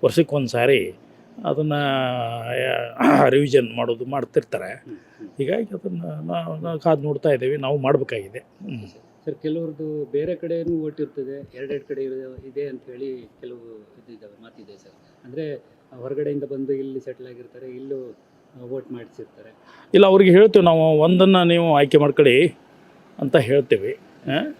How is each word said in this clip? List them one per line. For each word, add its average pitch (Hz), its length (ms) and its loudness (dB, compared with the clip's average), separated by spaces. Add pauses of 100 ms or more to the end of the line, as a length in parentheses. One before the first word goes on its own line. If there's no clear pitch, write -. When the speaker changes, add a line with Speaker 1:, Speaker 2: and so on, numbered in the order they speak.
Speaker 1:
ವರ್ಷಕ್ಕೊಂದು 143 420 0
ಸಾರಿ 117 480 0 (500)
ಅದನ್ನ, 151 280 -2 (1300)
ಆ, 139 300 4
ರಿವಿಷನ್ 131 460 2
ಮಾಡೋದು 120 300 -6
ಮಾಡ್ತಿರ್ತಾರೆ. 123 800 -6
Speaker 2:
ಹ್ಮ್, 107 100 -18
ಹ್ಮ್. - 400 -20
Speaker 1:
ಹೀಗಾಗಿ 196 380 -6
ಅದನ್ನ 170 560 -10
ನಾವು, 165 300 -8
ನಾವು 165 180 -10
ಕಾದು 156 220 0
ನೋಡ್ತಾ 147 280 -4
ಇದ್ದೀವಿ, 135 280 -2
ನಾವು 139 200 -4
ಮಾಡಬೇಕಾಗಿದೆ. 127 600 -4
ಹ್ಮ್. 131 480 -16 (380)
Speaker 2:
ಸರ್, 143 100 -8
ಕೆಲವ್ರದ್ದು 156 760 -8
ಬೇರೆ 170 240 -4
ಕಡೆನೂ 170 460 -6
ವೋಟ್ 151 200 -8
ಇರ್ತದೆ, 139 560 -12
ಎರಡೆರಡು 139 300 -10
ಕಡೆ 135 160 -8
ಇರೋ-, 131 440 -12
ಇದೆ 139 200 -10
ಅಂತ 127 220 -16
ಹೇಳಿ 127 400 -12 (120)
ಕೆಲವು 117 380 -20
ಇದು 110 340 -20
ಇದಾವೆ, 104 300 -20
ಮಾತಿದೆ 104 340 -20
ಸರ್. - 480 -20
ಅಂದ್ರೆ 143 300 -10 (460)
ಹೊರಗಡೆಯಿಂದ 143 420 -6
ಬಂದು 135 300 -6
ಇಲ್ಲಿ 135 260 -8
ಸೆಟ್ಲ್ 127 280 -16
ಆಗಿರ್ತಾರೆ, 123 380 -20
ಇಲ್ಲೂ, 127 520 -12 (440)
ಆ, 123 40 -20
ವೋಟ್ 127 260 -12
ಮಾಡಿಸಿರ್ತಾರೆ. - 640 -20 (400)
Speaker 1:
ಇಲ್ಲ, 196 120 8
ಅವ್ರಿಗೆ 190 260 8
ಹೇಳ್ತೀವಿ 202 340 8
ನಾವು, 160 340 4
ಒಂದನ್ನ 180 440 6
ನೀವು 170 320 2
ಆಯ್ಕೆ 143 220 4
ಮಾಡ್ಕೊಳ್ಳಿ 143 500 4 (720)
ಅಂತ 135 160 -4
ಹೇಳ್ತೀವಿ. 123 600 0 (300)
ಆ? 202 320 -4